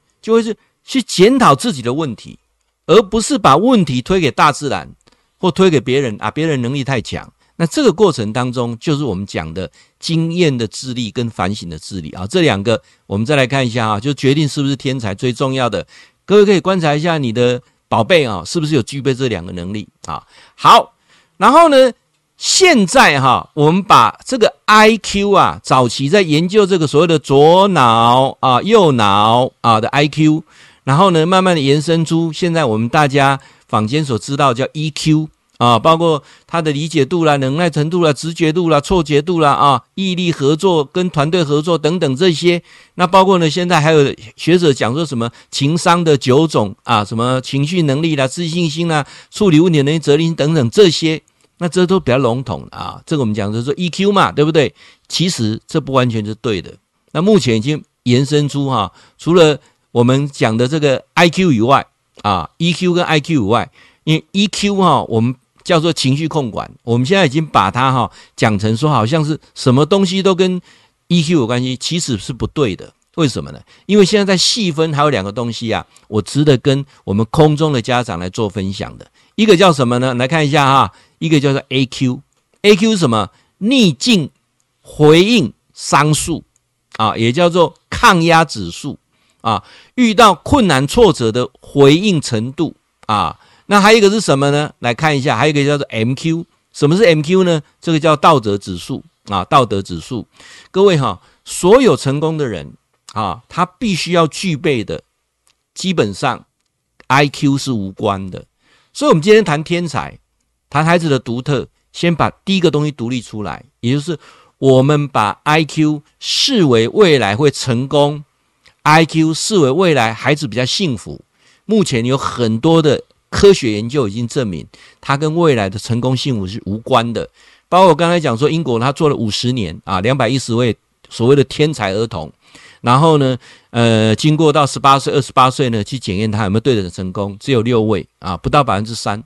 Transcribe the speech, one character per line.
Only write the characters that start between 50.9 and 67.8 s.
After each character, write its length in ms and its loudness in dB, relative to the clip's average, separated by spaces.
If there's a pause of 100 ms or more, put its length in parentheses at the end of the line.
些。 320 -4 (360)
那 100 -6
这 180 0
都 140 0
比 100 -4
较 80 2
笼 240 -2
统 300 -10
啊， 340 -14
这 100 -4
个 40 -2
我 40 0
们 80 -2
讲 200 -4
就 60 -4
是 60 -6
说 120 -6
E 120 -4
Q 220 -2
嘛， 220 2
对 120 2
不 60 0
对？ 240 0 (320)
其 220 -2
实 400 -4
这 120 -2
不 120 -10
完 180 0
全 160 -4
是 80 -8
对 260 -4
的。 140 -18 (380)
那 100 -4
目 160 4
前 180 0
已 40 0
经 240 -4 (180)
延 240 2
伸 220 0
出 200 -4
哈， 240 -4 (240)
除 180 -2
了 260 4 (320)
我 100 2
们 260 2
讲 280 -2
的 100 0
这 140 -2
个 240 0 (100)
I 140 4
Q 240 0
以 80 2
外 260 0 (360)
啊 340 -2
，E 160 -2
Q 220 -2
跟 100 0
I 160 0
Q 240 -2
以 20 -2
外， 240 -2 (320)
因 140 0
为 160 -6
E 160 0
Q 260 -2
哈， 300 2
我 160 -2
们 160 -2 (260)
叫 160 0
做 140 0
情 240 0
绪 100 -4
控 240 -4
管， 180 -10 (140)
我 160 -2
们 80 0
现 100 0
在 100 2
已 20 2
经 180 -2
把 240 0
它 220 -2